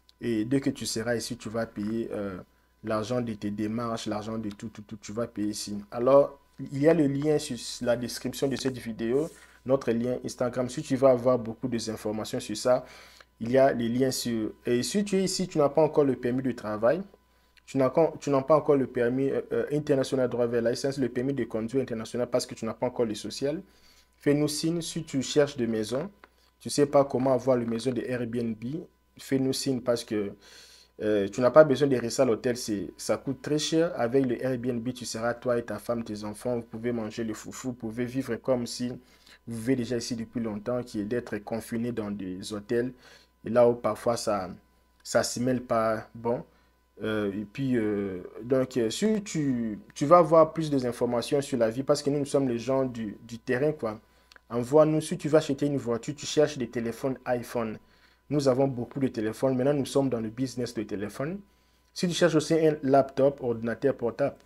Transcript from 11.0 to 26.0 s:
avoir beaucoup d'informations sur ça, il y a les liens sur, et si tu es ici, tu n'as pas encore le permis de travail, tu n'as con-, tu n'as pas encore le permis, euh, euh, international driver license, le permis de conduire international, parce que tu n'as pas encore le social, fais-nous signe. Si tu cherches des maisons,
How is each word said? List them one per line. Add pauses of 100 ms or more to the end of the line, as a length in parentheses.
avoir
beaucoup
d'informations
sur
ça, (560)
il
y
a
les
liens
sur, (120)
et
si
tu
es
ici,
tu
n'as
pas
encore
le
permis
de
travail, (640)
tu
n'as
con-,
tu
n'as
pas
encore
le
permis,
euh, (100)
euh,
international
driver
license,
le
permis
de
conduire
international,
parce
que
tu
n'as
pas
encore
le
social, (540)
fais-nous
signe.
Si
tu
cherches
des
maisons, (500)